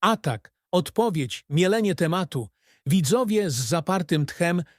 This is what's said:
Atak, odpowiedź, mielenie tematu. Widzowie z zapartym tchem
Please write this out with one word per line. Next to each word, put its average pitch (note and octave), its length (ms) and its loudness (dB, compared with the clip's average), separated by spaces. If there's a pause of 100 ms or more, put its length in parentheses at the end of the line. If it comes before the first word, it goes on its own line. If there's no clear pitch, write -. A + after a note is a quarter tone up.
Atak, F3+ 520 -2 (200)
odpowiedź, F3+ 760 -2
mielenie F#3+ 440 2
tematu. D#3+ 540 -2 (380)
Widzowie G3+ 640 2
z C3 40 -4
zapartym D#3 720 -2
tchem F3 360 -2 (160)